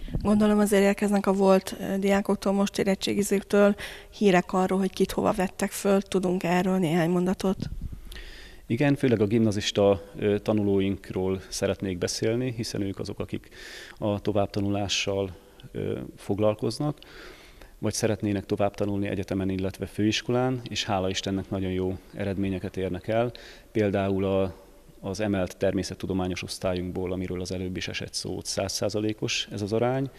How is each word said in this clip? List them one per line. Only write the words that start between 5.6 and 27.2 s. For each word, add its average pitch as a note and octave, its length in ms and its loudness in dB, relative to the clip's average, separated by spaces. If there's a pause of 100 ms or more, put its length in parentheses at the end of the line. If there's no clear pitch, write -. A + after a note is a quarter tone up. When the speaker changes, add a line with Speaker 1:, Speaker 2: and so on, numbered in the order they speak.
Speaker 1:
föl. G3+ 300 2
Tudunk F3+ 420 0
erről F3+ 340 2
néhány E3+ 320 4
mondatot? F3+ 480 2 (1080)
Speaker 2:
Igen, C#3 300 2
főleg A#2 260 4
a G#2+ 60 4
gimnazista, G2+ 760 4 (140)
ö, G2+ 220 2
tanulóinkról G2 1080 0
szeretnék F#2+ 500 -2
beszélni, A2+ 580 0
hiszen A2 260 -4
ők G2 180 -4
azok, G2+ 200 -8
akik - 300 -8 (480)
a G#2 220 0
továbbtanulással, G2+ 1160 0 (360)
ö, G1+ 280 -4 (160)
foglalkoznak, G#2+ 840 0 (840)
vagy G#2+ 140 -2
szeretnének G#2 520 0
továbbtanulni G2+ 600 -2
egyetemen, F#2+ 420 -2
illetve F#2+ 360 -4
főiskolán, B2 840 0
és G#2+ 140 -4
hála F#2+ 260 0
Istennek F#2+ 400 -2
nagyon F#2+ 220 -2
jó F#2 260 -2 (160)
eredményeket F#2+ 640 -4
érnek F2+ 300 -4
el. A#2 240 2 (400)
Például G2 540 2
a, F#2+ 300 2 (440)
az F#2+ 200 -6
emelt G2 380 0
természettudományos F#2 840 0
osztályunkból, F2+ 680 -4
amiről F#2 300 -4